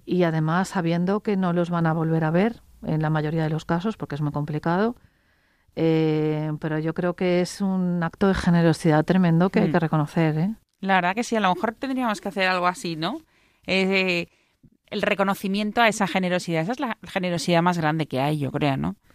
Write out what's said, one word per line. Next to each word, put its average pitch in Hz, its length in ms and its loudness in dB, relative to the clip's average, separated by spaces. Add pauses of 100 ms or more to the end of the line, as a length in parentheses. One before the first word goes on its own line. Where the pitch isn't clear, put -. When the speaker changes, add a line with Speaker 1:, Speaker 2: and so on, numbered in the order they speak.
Speaker 1:
y 180 180 0
además 160 440 0
sabiendo 180 540 -2
que 202 160 -2
no 180 160 0
los 175 160 0
van 170 160 0
a 160 80 2
volver 160 320 0
a 156 60 0
ver 202 300 0 (240)
en 156 160 -2
la 156 80 0
mayoría 156 340 0
de 156 60 -2
los 160 140 -4
casos, 170 320 -2
porque 143 200 -10
es 147 60 -6
muy 147 120 -2
complicado. 165 640 -2 (760)
Eh, 156 840 0
pero 156 200 -4
yo 160 140 -4
creo 175 220 -2
que 180 260 2
es - 200 -4
un 180 420 0
acto 180 240 0
de 190 80 4
generosidad 165 720 4
tremendo 175 440 4
que 180 120 2
hay 165 80 2
Speaker 2:
Mm. - 20 0
Speaker 1:
que 170 80 2
reconocer, 156 580 0
¿eh? 196 180 -2 (260)
Speaker 2:
La 190 140 2
verdad 180 200 2
que 233 80 -4
sí, 233 120 -4
a 220 40 0
lo 190 160 2
mejor 220 180 -4
tendríamos 254 460 -4
que - 80 -8
hacer 190 200 -2
algo 180 200 0
así, 175 280 -4
¿no? 185 240 -4 (460)
Eh, 185 600 0 (600)
el 208 140 -6
reconocimiento 202 800 0
a 226 60 6
esa 202 200 0
generosidad. 180 540 -2
Esa 190 120 -4
es 262 60 -8
la 240 240 -6
generosidad 175 600 0
más 175 140 2
grande 156 280 0
que 127 140 -4
hay, 151 180 0
yo 135 140 -4
creo, 143 260 0
¿no? 165 180 -4 (180)